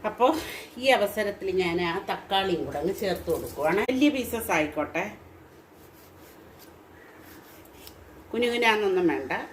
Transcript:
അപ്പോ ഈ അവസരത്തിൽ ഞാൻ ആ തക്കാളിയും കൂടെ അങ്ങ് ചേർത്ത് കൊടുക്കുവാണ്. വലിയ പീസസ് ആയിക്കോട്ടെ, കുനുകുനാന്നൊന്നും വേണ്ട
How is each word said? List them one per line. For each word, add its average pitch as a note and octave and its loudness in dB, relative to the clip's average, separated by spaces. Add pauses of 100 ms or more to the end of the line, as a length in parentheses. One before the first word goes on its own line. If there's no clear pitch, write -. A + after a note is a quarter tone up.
അപ്പോ A#3+ 4 (540)
ഈ C4 -4 (120)
അവസരത്തിൽ G3+ -2 (160)
ഞാൻ E3+ 0 (120)
ആ F3 -2 (180)
തക്കാളിയും F#3+ 0
കൂടെ C#3+ -6
അങ്ങ് F#3 0
ചേർത്ത് F3+ -2
കൊടുക്കുവാണ്. D#3+ 0 (100)
വലിയ C4+ 4
പീസസ് A3+ -4
ആയിക്കോട്ടെ, D#3 -2 (3250)
കുനുകുനാന്നൊന്നും A3 2
വേണ്ട C3+ -4 (200)